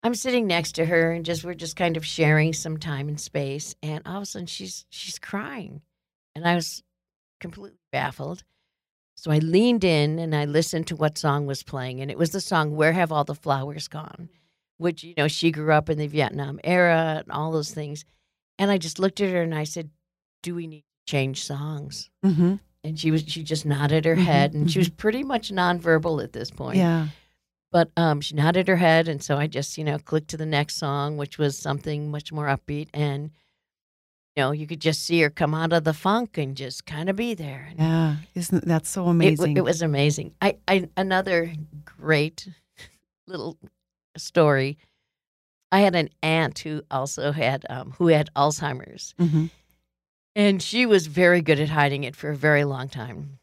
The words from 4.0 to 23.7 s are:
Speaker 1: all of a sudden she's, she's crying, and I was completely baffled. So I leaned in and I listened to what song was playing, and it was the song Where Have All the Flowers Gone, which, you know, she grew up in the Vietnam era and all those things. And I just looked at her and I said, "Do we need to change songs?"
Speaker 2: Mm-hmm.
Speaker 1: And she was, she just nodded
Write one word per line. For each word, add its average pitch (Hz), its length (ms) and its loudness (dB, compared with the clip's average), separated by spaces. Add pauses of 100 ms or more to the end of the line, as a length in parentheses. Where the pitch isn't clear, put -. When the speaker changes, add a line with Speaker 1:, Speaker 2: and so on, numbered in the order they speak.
Speaker 1:
all 180 100 -10
of 202 60 -8
a 196 40 -12
sudden 185 200 -12
she's, - 420 -14
she's - 300 -14
crying, 208 640 -12 (520)
and 165 120 -4
I 170 80 4
was - 280 -4 (580)
completely - 380 -18 (140)
baffled. 139 500 -6 (720)
So - 140 -6
I 151 80 4
leaned 190 460 4
in 156 340 2
and 165 160 -4
I 147 100 0
listened 160 440 0
to 165 80 -6
what 151 220 0
song 147 280 0
was 139 160 -6
playing, 127 380 -8
and 139 100 -8
it - 80 -10
was 165 120 2
the 185 100 -6
song 156 360 -2
Where 156 160 4
Have 170 200 0
All 147 120 2
the 147 100 -8
Flowers 143 540 -4
Gone, 160 400 -16 (500)
which, 165 260 -2
you 170 120 -18
know, 147 120 2
she 165 220 2
grew 151 220 0
up 151 180 2
in 151 80 -2
the 151 80 -4
Vietnam 143 580 -4
era 165 600 2
and - 80 -16
all 156 200 -4
those 156 200 -4
things. 147 320 -10 (540)
And 196 120 2
I 202 80 2
just 160 200 -8
looked 190 220 0
at 196 100 0
her 180 120 0
and 165 120 -2
I 151 100 -2
said, 151 260 -10 (520)
"Do 175 120 -6
we 170 120 -6
need 151 180 -16 (220)
to - 40 -10
change 135 340 -2
songs?" 143 680 -10 (140)
Speaker 2:
Mm-hmm. 180 320 4 (280)
Speaker 1:
And 156 160 -6
she 165 100 0
was, 156 160 2
she 160 160 -8
just 151 240 -4
nodded 147 380 2